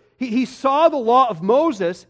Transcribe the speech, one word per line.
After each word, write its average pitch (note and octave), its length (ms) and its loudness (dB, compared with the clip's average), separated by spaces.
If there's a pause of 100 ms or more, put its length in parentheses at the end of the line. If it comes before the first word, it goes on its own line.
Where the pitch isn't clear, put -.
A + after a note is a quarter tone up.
(180)
he, C4 100 -8
he A#3+ 160 -2
saw C#4+ 460 0
the D#4 80 -4
law B3 320 2
of E3 120 -10
Moses G3 680 -2